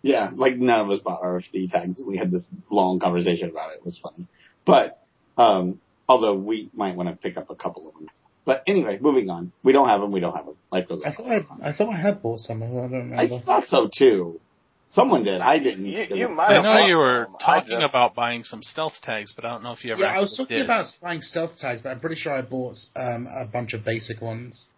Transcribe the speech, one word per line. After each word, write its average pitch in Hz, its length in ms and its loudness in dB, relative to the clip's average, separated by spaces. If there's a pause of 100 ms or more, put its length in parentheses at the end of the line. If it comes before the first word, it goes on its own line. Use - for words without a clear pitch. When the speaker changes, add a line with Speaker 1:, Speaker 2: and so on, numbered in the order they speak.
Speaker 1:
Yeah, 113 340 2
like, 127 220 2
none 123 240 4
of 101 100 -2
us 101 80 0
bought 92 220 -6
R 90 160 -2
F 90 120 -6
I - 40 -18
D 95 180 -4
tags. 90 340 -4
We 98 120 -6
had 92 140 -2
this 90 140 -2 (240)
long 92 300 2
conversation 87 500 0
about 80 220 -10
it. - 60 -14
It - 80 -20
was 175 120 -10
funny. - 300 -16 (380)
But, - 360 4 (360)
um, 98 420 4 (300)
although 110 260 4
we 104 380 -6
might 98 220 -4
wanna 87 200 -6
pick 90 220 -8
up - 120 -12
a 73 60 -12
couple 82 320 -10
of 76 60 -20
them. 78 140 -20 (380)
But 135 220 0
anyway, 135 340 0
moving 127 280 2
on. 87 220 -8 (120)
We 135 100 6
don't 139 140 6
have 104 140 4
'em, 101 100 -2
we 95 80 0
don't 82 160 -4
have 76 120 -10
'em. 73 80 -18 (160)
Life 92 160 -2
goes - 180 -8
Speaker 2:
I 151 40 -2
Speaker 1:
on. 151 60 -8
Speaker 2:
thought 220 300 -2 (180)
I, 143 60 -4
I 151 40 -6
thought 214 200 0
I 175 40 -6
had 202 240 0
bought 117 200 -6
some. 110 220 -8
I 117 40 -8
don't 123 240 -6
remember. 123 240 -8
Speaker 1:
I - 120 2 (140)
thought 349 260 2
so, - 280 2
too. 90 440 4 (520)
Someone 202 340 4
did. 92 160 0
I 151 180 4
didn't. 101 260 -2
Speaker 3:
You, 175 260 -4
you 196 180 -2
might 160 180 0
Speaker 4:
I 202 60 8
Speaker 3:
have 190 100 6
Speaker 4:
know 214 60 2
Speaker 3:
bought 214 180 6
Speaker 4:
you 180 80 6
were 123 300 4
Speaker 3:
them. - 160 -20
I - 40 -8
Speaker 4:
talking 131 360 2
Speaker 3:
just 143 80 2
Speaker 4:
about 123 260 2
buying 120 300 -4
some 110 180 -12
stealth 156 300 -6 (100)
tags, 107 320 -8
but - 80 -14
I 117 60 -6
don't 117 140 -10
know 120 100 -10
if - 100 -16
you 120 80 -6
ever 110 100 -4
Speaker 2:
Yeah, - 140 2
I 196 60 2
was 196 100 -2
Speaker 4:
actually 262 140 -6
Speaker 2:
talking 240 140 -4
Speaker 4:
did. 262 60 -2
Speaker 2:
about 226 200 0 (160)
buying 170 200 -8
stealth 165 380 -6
tags, 120 220 -8
but 135 80 -10
I'm 123 100 -10
pretty 160 160 -6
sure 156 180 -6
I 131 80 -2
bought, 127 360 -8 (180)
um, 123 320 -6
a 127 180 -10
bunch 117 280 -6
of 107 100 -8
basic 113 380 -6
ones. 117 460 -10 (100)